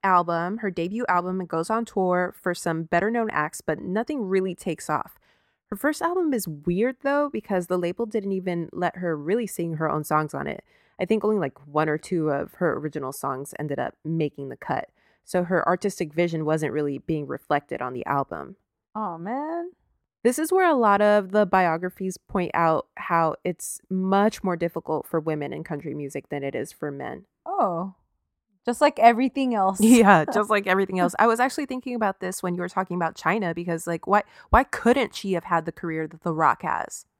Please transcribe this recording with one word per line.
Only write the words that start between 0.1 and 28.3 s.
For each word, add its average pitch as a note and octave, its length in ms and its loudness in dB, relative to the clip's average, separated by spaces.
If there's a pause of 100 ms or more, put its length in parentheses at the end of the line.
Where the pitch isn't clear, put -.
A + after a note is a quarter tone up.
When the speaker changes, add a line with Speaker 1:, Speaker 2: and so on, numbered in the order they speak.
Speaker 1:
her G#3 120 -2
debut F#3 380 -4
album, F3+ 320 0
and F3 80 -6
goes E3 220 -2
on A3+ 140 0
tour F3+ 560 0
for F3+ 140 -2
some E3 300 -4
better-known A3 460 0
acts, D3+ 300 -2
but D3+ 200 -4
nothing A#3 420 -4
really F#3+ 320 0
takes - 340 -8
off. - 300 -4 (480)
Her G3+ 100 -8
first D4+ 260 -2
album E4+ 320 0
is G#3+ 120 -2
weird, F3 560 -2
though, C#4+ 280 0
because F#3+ 360 -4
the F3+ 120 0
label F3+ 280 -2
didn't G3 260 -4
even F3+ 400 -2
let F3 240 -2
her F3 200 -2
really F#3+ 300 -2
sing E3+ 280 -6
her D#3 160 -2
own D3+ 140 -2
songs D#3 300 -2
on C#3+ 120 -6
it. - 160 -8 (380)
I F#3 60 0
think G#3+ 180 0
only, G#3+ 140 2
like, C#3+ 280 -6
one D3+ 220 0
or D#3 100 -2
two D#3 320 -2
of C#3+ 240 -4
her E3 240 0
original C#3+ 340 -8
songs C3+ 460 -8
ended C#3+ 200 -4
up C3 160 -4 (100)
making D3+ 460 -4
the B2 60 -12
cut. - 320 -6 (360)
So F3+ 200 0
her F3 220 0
artistic F3+ 460 -2
vision E3 320 -2
wasn't D#3 300 0
really C#3+ 240 -4
being D3+ 280 -4
reflected C#3+ 560 -4
on B2+ 120 -6
the B2 120 -8
album. C3+ 500 -4 (380)
Speaker 2:
Aw, G3+ 240 -6
man. D4+ 520 -8 (520)
Speaker 1:
This B3 160 2
is D#4 140 -2
where F#4 160 4
a D#4+ 60 4
lot G#3 280 4
of G#3 300 4
the G#3 140 4
biographies F#3 720 0
point - 360 -4
out E3 320 2 (100)
how E3 380 0 (100)
it's - 360 -6 (100)
much F#3+ 540 2
more F3+ 120 0
difficult E3 500 -4
for E3 140 -2
women D3+ 320 -4
in D#3 120 -8
country D3 300 -8
music C#3+ 360 -8
than C#3+ 120 -6
it C#3 120 -4
is B2 180 -6
for D3 180 -8
men. C#3 340 -10 (200)
Speaker 2:
Oh. G3 500 -2 (680)